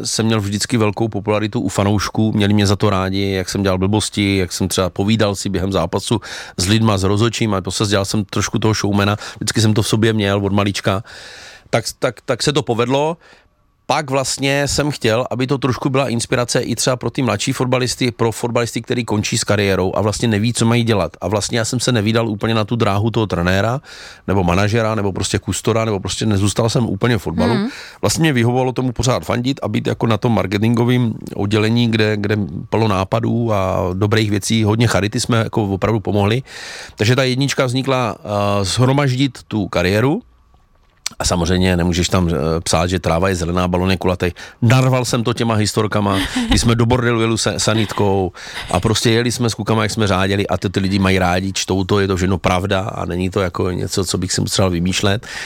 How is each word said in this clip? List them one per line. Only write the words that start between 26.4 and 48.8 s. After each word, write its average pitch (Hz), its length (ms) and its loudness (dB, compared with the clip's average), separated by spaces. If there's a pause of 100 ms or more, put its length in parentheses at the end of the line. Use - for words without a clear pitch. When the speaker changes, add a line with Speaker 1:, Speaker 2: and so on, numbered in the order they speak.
Speaker 1:
jsem 120 160 2
úplně 101 320 0
v - 40 -8
fotbalu. 87 320 0
Speaker 2:
Mhm. 208 140 0 (340)
Speaker 1:
Vlastně 139 200 0
mě 160 100 4
vyhovovalo 123 400 2
tomu 127 200 -2
pořád 117 320 0
fandit 123 380 -2
a 104 60 -2
být 113 180 -2
jako 117 200 -2
na 113 100 2
tom 120 160 0
marketingovém 113 840 2 (200)
oddělení, 110 560 2
kde, 107 260 2
kde 104 200 0 (340)
plno 110 180 2
nápadů 113 640 0
a 92 420 0
dobrých 107 360 2
věcí, 107 340 0
hodně 110 220 4
charity 104 340 0
jsme 117 180 0
jako 110 260 0
opravdu 101 360 0
pomohli. 104 420 2 (540)
Takže 113 200 2
ta 135 60 2
jednička 131 440 0
vznikla, 127 540 0
eh, 101 440 0
shromaždit 131 720 0 (100)
tu 101 200 -2
kariéru. 107 540 2 (960)
A - 60 -6
samozřejmě 90 520 2
nemůžeš 87 320 0
tam, 92 200 2
eh, 80 320 0
psát, 85 260 0
že 92 120 0
tráva 85 300 0
je 95 60 0
zelená, 87 340 -2
balon 90 220 0
je 92 60 2
kulatý. 90 340 0 (320)
Narval 127 420 4
jsem 120 200 -2
to 120 100 0
těma 117 200 0
historkama, 104 640 0 (160)
Speaker 2:
<laughs> 240 140 -2
Speaker 1:
kdy - 100 2
jsme 117 160 4
do 117 120 2
bordelu 120 340 2
jeli 113 180 0
se-, 104 220 0
sanitkou 98 720 0 (380)
a 87 100 2